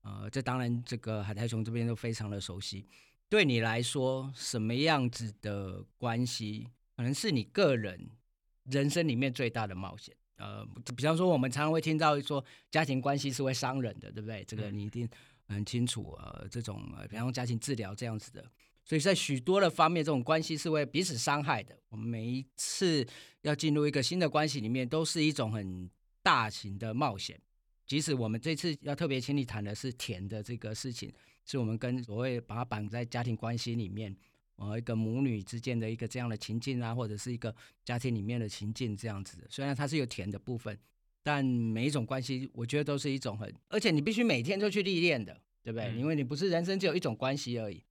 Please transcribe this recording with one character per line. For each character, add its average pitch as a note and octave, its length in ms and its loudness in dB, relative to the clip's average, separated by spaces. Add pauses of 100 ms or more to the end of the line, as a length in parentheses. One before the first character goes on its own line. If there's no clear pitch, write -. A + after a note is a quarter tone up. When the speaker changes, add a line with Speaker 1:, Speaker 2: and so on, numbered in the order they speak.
Speaker 1:
呃， G2+ 260 -10
这 C3 140 -2
当 B2+ 160 0
然 A#2+ 260 0
这 - 140 -6
个 G#2+ 260 -2
海 G#2+ 80 -4
苔 A2+ 160 -2
熊 A2 160 0
这 A2+ 80 -4
边 A#2 140 0
都 A#2 80 0
非 A2+ 180 -4
常 A2 160 -4
的 G2+ 100 -4
熟 G2 220 -8
悉。 G2+ 260 -10 (440)
对 G#3 120 8
你 B2 180 6
来 A2+ 220 2
说， C3 520 0
什 - 260 -4
么 A2 140 0
样 C#3+ 340 4
子 A2+ 320 -4
的 G2 420 -6 (140)
关 A#2+ 300 0
系 A2+ 420 -6 (260)
可 B2 80 -6
能 C3 120 0
是 G#3 160 -2
你 B2+ 140 2
个 E3 300 4
人 F#2 360 -4 (540)
人 C#3 260 4
生 E3 180 4
里 A#2+ 80 2
面 C3 160 2
最 B2 160 0
大 A2+ 180 0
的 G2 80 -6
冒 F#2 220 -6
险？ - 180 -16 (220)
呃， G2+ 260 -10 (320)
比 A#2 100 -4
方 D#3+ 120 4
说 F3+ 120 4
我 D#3+ 100 6
们 B2+ 120 2
常 C#3+ 140 0
常 D#3 80 2
会 E3 80 4
听 D#3+ 160 0
到 D3+ 240 4
说 C#3 240 -2 (260)
家 D#3 140 4
庭 C3 160 2
关 C#3 180 2
系 C3+ 140 -2
是 C#3 100 -2
会 C3 120 2
伤 C3 260 0
人 A#2 180 -4
的， G2+ 140 -14
对 A2 80 -10
不 G#2 60 -8
对？ G#2 180 -8
这 A2 100 -12
个 G#2 160 -4
你 G#2 140 -4
一 G#2+ 60 -4
定 A#2+ 180 -4 (400)
很 G#2 160 -2
清 A#2+ 220 2
楚， G#2+ 320 -4
Speaker 2:
嗯。 - 240 -14
Speaker 1:
呃， - 80 -12
这 A#2+ 100 -6
种， A2 340 -8
呃， - 140 -14
比 G#2 80 -10
方 A#2 80 -2
说 B2+ 80 0
家 B2 140 -2
庭 A#2 120 0
治 C#3 160 -2
疗 G#2 200 -6
这 B2 100 -8
样 A2 140 -4
子 - 120 -12
的。 - 140 -16 (400)
所 - 100 -2
以 D3+ 60 4
在 F#3 140 6
许 D3 260 0
多 F#3 180 4
的 F#3 120 8
方 E3 200 6
面， E3 140 2
这 D#3 80 2
种 B2+ 100 4
关 D#3+ 200 2
系 D#3 120 -2
是 D#3 160 -2
会 D3+ 140 4
彼 D3 180 0
此 E3+ 140 0
伤 D3 260 2
害 C3+ 200 2
的。 - 160 -16 (100)
我 A2+ 80 -12
们 A2 100 -4
每 A2+ 200 -2
一 C3 200 -2 (100)
次 D#3 500 2 (340)
要 D3+ 140 2
进 D3+ 180 2
入 D3 140 4
一 D3 40 4
个 D3 120 2
新 F3+ 160 0
的 E3 100 4
关 D3+ 180 4
系 C#3+ 140 -2
里 A2 80 -2
面， B2+ 180 2
都 D#3 160 2
是 D#3 220 2
一 D3+ 80 6
种 A#2 180 0
很 F#2 380 -4 (340)
大 B2 280 6
型 G2 280 -8
的 A2 140 -4
冒 A#2+ 240 0
险。 - 240 -10 (460)
即 C#3+ 140 0
使 D3 140 0
我 A#2+ 120 0
们 A2+ 140 0
这 D#3 160 -2
次 D#3+ 240 -2
要 C#3+ 160 -4
特 E3+ 100 0
别 C3+ 140 0
请 C#3+ 160 0
你 C3+ 80 2
谈 A2 180 -6
的 G#2 120 -4
是 B2+ 180 -6
甜 G2+ 340 -6
的 G#2+ 160 -6
这 A#2+ 140 -6
个 A2 180 -8
事 B2+ 160 -6
情， - 220 -10 (320)
是 - 140 -4
我 A#2+ 60 2
们 A2 120 0
跟 B2 260 -2
所 A2 140 -8
谓 B2 240 -2
把 G#2+ 140 -10
它 A#2+ 100 -2
绑 G#2+ 240 -4
在 A#2 160 -4
家 A#2+ 180 -4
庭 A#2 140 0
关 A#2 200 -2
系 A#2 180 -2
里 A2 160 -2
面， G2+ 260 -6 (400)
呃， G#2 220 -4
一 - 20 -2
个 A#2 160 -2
母 A2 240 2
女 A#2 220 2
之 A#2 180 -8
间 A#2+ 180 -2
的 A2+ 120 0
一 A2+ 40 -2
个 A2+ 140 -6
这 B2+ 100 -6
样 B2 80 -2
的 A2+ 80 -2
情 G#2+ 240 -4
境 B2 240 0
啊， A2+ 120 -2
或 B2 120 0
者 G#2 80 -4
是 B2 160 -6
一 A#2+ 60 -2
个 A2+ 180 -4 (300)
家 A#2+ 140 -2
庭 A#2+ 160 0
里 G#2 80 0
面 A#2 180 0
的 G#2+ 80 -2
情 G#2 240 -4
境 A2+ 240 -2
这 A#2 100 -8
样 G2+ 160 -4
子 - 140 -12
的。 E2+ 140 -18
虽 C3+ 120 -6
然 C#3 140 0
它 D3 100 0
是 D#3 120 0
有 C3 80 2
甜 G2 240 -6
的 G2+ 80 -6
部 B2 180 -6
分， G#2+ 220 -8 (440)
但 C#3+ 220 2
每 A#2 420 2
一 D3+ 40 4
种 C3 160 0
关 C3 160 -2
系 C3 320 -4
我 A#2 100 -4
觉 C#3 140 0
得 D3 60 2
都 D3 120 0
是 C#3 140 0
一 C3+ 80 0
种 G#2+ 180 -4
很， G#2 180 -8 (140)
而 G#3+ 100 0
且 G3+ 120 4
你 D3+ 100 6
必 D3 100 2
须 A#3 140 4
每 C#3+ 180 4
天 F#3+ 160 0
都 G#3 120 2
去 G3+ 120 2
历 F3+ 180 2
练 D#3 220 4
的， - 160 -10 (240)
对 A#2+ 80 -8
不 A2+ 80 -2
对？ G#2+ 100 -2
Speaker 2:
嗯。 A#2 100 -4
Speaker 1:
因 C3 80 0
为 D#3+ 80 2
你 D3 100 2
不 C3 100 -4
是 F3+ 140 0
人 E3+ 160 4
生 F#3+ 160 0
只 F#3+ 60 2
有 D#3 80 4
一 F3+ 60 2
种 B2 140 0
关 C3 220 0
系 A#2+ 220 -2
而 G#2+ 120 -4
已。 - 200 -12